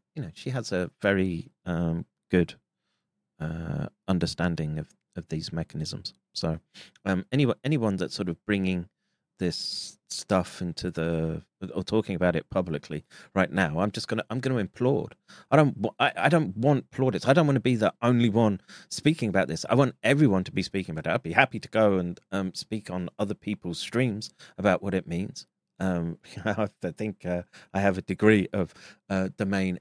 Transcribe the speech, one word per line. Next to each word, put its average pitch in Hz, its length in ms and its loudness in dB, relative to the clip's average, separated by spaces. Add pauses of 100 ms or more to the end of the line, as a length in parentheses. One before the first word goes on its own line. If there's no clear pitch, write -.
(140)
you 160 60 -10
know, 87 140 -8
she - 160 -10
has 127 220 -6
a 90 180 -2 (100)
very, 95 520 0 (120)
um, 85 400 -2 (260)
good, 87 260 4 (840)
uh, 82 460 -6 (220)
understanding 82 680 0
of, 73 100 -8 (280)
of 85 120 -10
these 80 260 -8
mechanisms. 80 580 -8 (220)
So, 80 260 -4 (460)
um, 95 260 0
anyone, 131 320 2
anyone 117 320 0
that's 90 180 -4
sort 95 140 -4
of 85 160 -6
bringing 92 460 0 (480)
this - 600 -6 (100)
stuff - 520 -2
into 87 300 -6
the, 80 520 -2 (320)
or 92 80 -4
talking 104 320 -2
about 85 220 2
it - 140 -6
publicly 82 540 -4 (300)
right 95 160 2
now, 82 300 0
I'm 101 100 0
just - 160 -10
gonna, 110 240 -4
I'm 123 100 -4
gonna 127 220 -2
implode. 123 500 -2 (380)
I 135 60 6
don't 147 200 4
wa-, 101 220 -4
I, 135 180 4
I 95 120 4
don't 147 280 2
want 135 340 2
plaudits. - 360 0
I - 60 6
don't 165 140 6
wanna 139 120 4
be 127 160 2
the 107 180 2 (100)
only 120 260 6
one 104 320 4 (280)
speaking 147 400 0
about 90 200 2
this. 80 200 -6
I 113 60 4
want 127 280 4
everyone 113 420 4
to - 80 -14
be 95 100 -2
speaking 90 300 -6
about 78 180 -4
it. 85 40 2
I'd - 80 -2
be 82 100 -6
happy 123 260 4
to - 100 -12
go 104 300 4
and, 87 220 -4 (100)
um, 95 240 -4
speak - 360 -8
on 90 180 -6 (100)
other 104 160 -2
people's 90 440 -8
streams 113 540 -2 (260)
about 95 240 2
what 95 120 -4
it 90 140 -2
means. 85 380 -6 (340)
Um, 87 380 -2 (140)
<laughs> 95 120 -12
I 104 240 -2 (280)
think, 107 300 -8
uh, 87 160 -4 (320)
I 98 60 0
have 98 180 2
a 92 40 -6
degree 104 500 4
of, 92 220 -2 (360)
uh, 95 260 -2
domain 95 440 -2